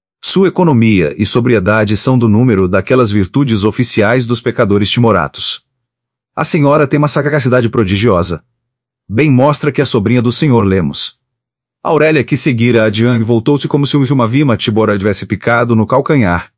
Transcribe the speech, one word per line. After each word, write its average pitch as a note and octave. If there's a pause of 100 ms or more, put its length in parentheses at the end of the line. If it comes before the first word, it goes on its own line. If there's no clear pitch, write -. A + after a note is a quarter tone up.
(220)
sua F#3+
economia A2+
e G#2+
sobriedade G#2+
são C3
do A2+
número G#2
daquelas G#2
virtudes G#2+
oficiais A2+
dos A#2+
pecadores G#2
timoratos. G#2 (720)
A D3
senhora D3
tem D3
uma D3
sagacidade B2
prodigiosa. G2 (640)
Bem C#3
mostra C#3+
que C#3+
é C3+
sobrinha A#2
do A#2
senhor A#2+
Lemos. F#2 (640)
Aurélia, D#3
que C#3
seguira A#2
adiante, A2+
voltou-se A#2+
como C#3+
se -
uma C3
víma C3
tibora G#2+
tivesse G2
picado A#2
no A2
calcanhar. B2+